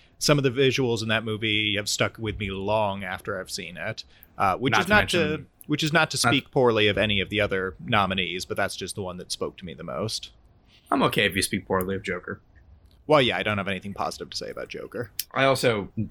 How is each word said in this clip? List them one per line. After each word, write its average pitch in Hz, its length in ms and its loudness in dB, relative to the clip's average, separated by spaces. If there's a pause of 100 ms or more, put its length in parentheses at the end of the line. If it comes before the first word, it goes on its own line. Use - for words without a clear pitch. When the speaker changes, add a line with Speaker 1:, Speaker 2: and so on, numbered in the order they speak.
(180)
Speaker 1:
Some 151 200 4
of 139 60 0
the 135 80 4
visuals 123 500 2
in 113 80 -6
that 110 160 0
movie 107 520 0
have 104 120 -4
stuck - 300 0
with 104 200 -4
me 98 120 -4
long 98 520 0
after 92 360 -6
I've 92 120 -10
seen 87 240 -10
it, 95 280 -8 (340)
uh, 95 180 2
which 120 160 0
Speaker 2:
Not 113 100 4
Speaker 1:
is 90 40 0
Speaker 2:
to 127 60 -2
Speaker 1:
not 208 180 4
to, 180 80 2
Speaker 2:
mention 151 300 -2 (200)
Speaker 1:
which 147 160 -2
is 151 100 0
not 160 180 4
to 131 120 -2
Speaker 2:
not 120 80 4
Speaker 1:
speak 135 200 0
poorly 113 360 6
of 101 100 2
any 104 240 2
of 85 80 -4
the 104 120 0
other 95 340 -2 (100)
nominees, 92 600 0
but 104 120 -6
that's 98 180 -2
just 95 200 -10
the 104 60 -6
one 90 160 -8
that 87 140 -10
spoke - 260 -6
to 92 80 -14
me 80 80 -10
the 73 100 -14
most. 85 460 -6 (640)
Speaker 2:
I'm - 120 2
okay 117 220 2
if 92 100 0
you 98 60 0
speak - 240 -4
poorly 95 300 -2
of 95 80 -8
Joker. 92 360 -8 (680)
Speaker 1:
Well, 147 140 6
yeah, 101 160 4
I 95 60 0
don't 104 140 0
have 95 100 -2
anything 98 280 -6
positive 76 360 -6
to - 60 -6
say - 120 -8
about 64 180 -8
Joker. 98 420 -10 (240)
Speaker 2:
I 135 120 2
also 120 440 2 (220)